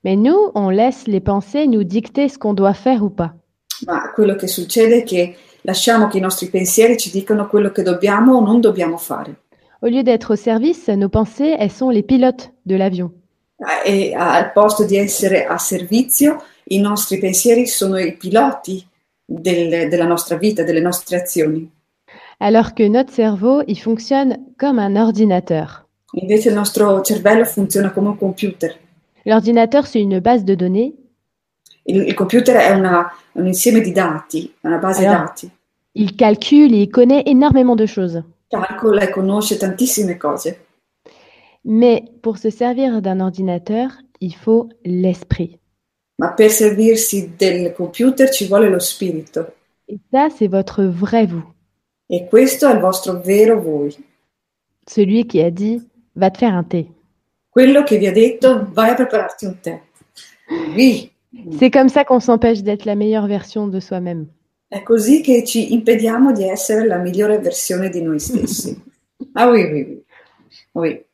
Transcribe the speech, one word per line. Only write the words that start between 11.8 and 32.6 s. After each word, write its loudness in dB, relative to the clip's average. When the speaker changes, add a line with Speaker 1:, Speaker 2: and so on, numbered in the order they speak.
Speaker 1:
les 2
pilotes 0
de -2
l'avion. -2
Speaker 2:
E 0
al 0
posto 2
di 0
essere 0
a -4
servizio, -2
i 0
nostri -2
pensieri 2
sono -4
i -4
piloti -2
del, -2
della 0
nostra -2
vita, 0
delle 0
nostre -4
azioni. -4
Speaker 1:
Alors 2
que 2
notre 0
cerveau, 0
il -4
fonctionne -4
comme 0
un -2
ordinateur. 0
Speaker 2:
Invece 2
il 2
nostro 0
cervello 2
funziona -2
come -2
un -6
computer. -6
Speaker 1:
L'ordinateur, 2
c'est -2
une 0
base 0
de 2
données. -2
Speaker 2:
Il, 0
il -2
computer 2
è 6